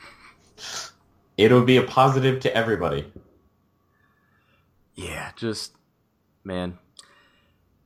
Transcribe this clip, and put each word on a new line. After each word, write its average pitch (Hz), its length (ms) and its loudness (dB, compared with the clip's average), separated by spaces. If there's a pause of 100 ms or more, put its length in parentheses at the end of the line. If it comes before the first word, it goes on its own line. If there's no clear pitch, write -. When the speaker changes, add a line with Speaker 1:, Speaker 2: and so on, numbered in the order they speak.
(1400)
Speaker 1:
It 110 160 6
would 123 120 6
be 127 120 6
a 123 60 4
positive 131 580 2
to - 140 -2
everybody. 87 560 -2 (1800)
Speaker 2:
Yeah, 80 420 -14
just, 110 340 -8 (720)
man. 90 340 -8 (1080)